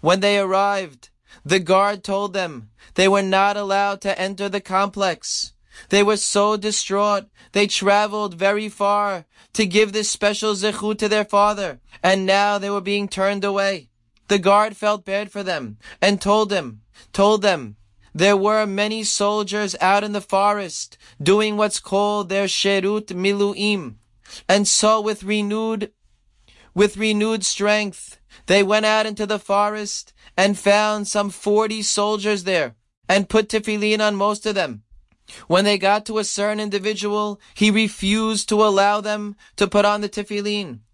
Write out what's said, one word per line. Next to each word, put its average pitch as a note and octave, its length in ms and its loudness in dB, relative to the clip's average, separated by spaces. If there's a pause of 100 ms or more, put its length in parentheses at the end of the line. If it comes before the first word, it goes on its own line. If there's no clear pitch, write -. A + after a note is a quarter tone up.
When F3+ 200 2
they G3+ 180 2
arrived, F#3+ 680 -2 (380)
the F3 120 2
guard F#3+ 460 2
told G3 300 -4
them D3+ 340 -6 (260)
they F#3+ 140 4
were G3 140 4
not G3 340 2
allowed G3+ 460 -2
to G3 180 -4
enter G3 300 -4
the G3 100 -4
complex. F#3+ 960 -4 (340)
They G3+ 140 4
were G#3 160 2
so G#3 400 0
distraught, G3+ 680 -2 (280)
they G#3 140 2
traveled G3+ 680 0
very G3+ 340 0
far G3+ 560 -2 (300)
to A3 100 2
give G3+ 300 2
this G#3 160 -4
special G#3 420 -2
zechut G#3 460 -4
to G#3+ 100 -2
their G#3 160 0
father, G3+ 560 0 (220)
and F#3+ 240 2
now G3+ 320 2
they G3 100 -6
were G3+ 140 -4
being G3+ 260 -4
turned G3 360 -2
away. G3 440 -2 (400)
The G3+ 100 2
guard G3+ 380 4
felt G#3 300 -2
bad G3+ 260 -4
for G3+ 100 -8
them C#3+ 360 -6 (240)
and G3+ 180 2
told G3+ 300 2
them, C3 320 -6 (320)
told G3+ 260 4
them, D#3 360 -2 (380)
there G3 220 4
were G#3+ 300 2
many G#3 380 -4
soldiers G3+ 760 -2
out G3+ 240 2
in G#3 80 -6
the G3+ 80 -4
forest G3 800 -2 (240)
doing G#3 340 2
what's G#3 240 -2
called G#3 480 -2
their G3 160 -2
sherut G3 640 -2
miluim. G3 880 -2 (560)
And G3+ 180 2
so A3 320 2
with G#3 220 -4
renewed, G#3 680 -4 (840)
with G3+ 240 2
renewed G#3+ 440 0
strength, G#3 760 -4 (280)
they G3 160 4
went G#3+ 220 2
out G#3+ 220 2
into G#3+ 200 -6
the G#3 120 -2
forest G#3 720 -4 (240)
and G3 220 2
found G#3 500 2
some G3+ 220 -2
forty G#3+ 520 0
soldiers G#3 640 -2
there E3 300 -2 (340)
and G3 200 2
put G#3+ 200 2
tefillin G#3+ 520 0
on G#3+ 160 2
most G3+ 280 -2
of G#3+ 100 -2
them. C#3+ 280 -4 (640)
When F#3 180 4
they G3+ 140 2
got G3+ 280 2
to A3 120 -4
a G#3 60 -2
certain G#3 360 -4
individual, G#3 800 -4 (140)
he G#3+ 160 4
refused G#3+ 800 -2
to G#3+ 140 2
allow G#3 380 4
them G#3 360 -8 (200)
to G3+ 120 0
put G#3 180 4
on G#3 160 2
the G#3 80 -6
tefillin. G3+ 720 -6 (140)